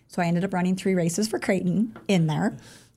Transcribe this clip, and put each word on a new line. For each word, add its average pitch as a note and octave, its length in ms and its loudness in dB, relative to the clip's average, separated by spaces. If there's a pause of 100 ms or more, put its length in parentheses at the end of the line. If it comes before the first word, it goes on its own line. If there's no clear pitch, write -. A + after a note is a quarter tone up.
So - 140 -4
I E3+ 40 2
ended E3+ 180 2
up G3 100 -4
running F#3 220 0
three F#3+ 200 0
races E3+ 320 0
for F4 100 -4
Creighton F#3 580 0 (120)
in F3 180 4
there, D#3 320 -2 (400)